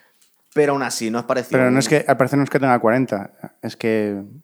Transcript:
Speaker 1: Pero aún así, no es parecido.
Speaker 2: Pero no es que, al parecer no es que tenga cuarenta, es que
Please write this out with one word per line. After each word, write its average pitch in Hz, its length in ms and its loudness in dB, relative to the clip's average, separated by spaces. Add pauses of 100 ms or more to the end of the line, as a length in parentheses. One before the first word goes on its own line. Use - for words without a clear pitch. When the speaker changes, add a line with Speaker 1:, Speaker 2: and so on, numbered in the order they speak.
(540)
Speaker 1:
Pero 143 200 2
aún 139 100 -2
así, 117 280 -4
no 117 80 -2
es 117 60 -6
parecido. 127 340 0
Speaker 2:
Pero 127 120 4
no 131 80 2
es 135 80 0
que, 147 200 2
al 131 100 2
parecer 131 200 2
no 139 60 4
es 131 60 -4
que 147 100 0
tenga 127 200 2
cuarenta, 113 840 -2
es 113 160 -12
que 104 440 -2 (220)